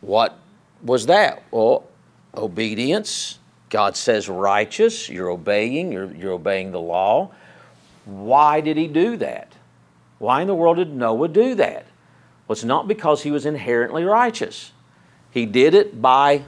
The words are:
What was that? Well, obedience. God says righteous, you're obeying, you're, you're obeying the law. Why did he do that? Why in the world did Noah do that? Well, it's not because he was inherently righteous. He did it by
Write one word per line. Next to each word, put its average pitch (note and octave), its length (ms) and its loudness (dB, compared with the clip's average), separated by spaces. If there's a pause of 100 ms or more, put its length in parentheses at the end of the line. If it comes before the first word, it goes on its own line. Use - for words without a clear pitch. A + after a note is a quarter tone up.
What G#2+ 360 0 (460)
was A#2+ 240 0
that? F#3+ 420 2
Well, A2+ 380 2 (480)
obedience. A2 1040 -4 (300)
God G#2 260 0
says G#2+ 340 0
righteous, G#2 800 0
you're F2+ 200 -6
obeying, A2 600 -4
you're, F#2+ 220 -8
you're F#2 200 -8
obeying F#2+ 380 -4
the F2+ 100 -8
law. F#2+ 500 0 (720)
Why C3+ 560 2
did D3+ 160 -2
he E3 100 -2
do F3 300 0
that? - 360 -8 (640)
Why B2 240 0
in F#3 60 -4
the G3 80 -2
world E3 220 4
did E3+ 160 -2
Noah B2 340 0
do A3+ 280 2
that? - 300 -2 (600)
Well, A2+ 60 -2
it's G#2+ 100 -8
not C3 240 0
because D3+ 360 0
he D3 80 -4
was C#3+ 140 -2
inherently B2+ 580 -2
righteous. A3+ 680 -2 (600)
He A#2+ 140 -2
did B2+ 300 4
it G3+ 260 2
by C#3 460 4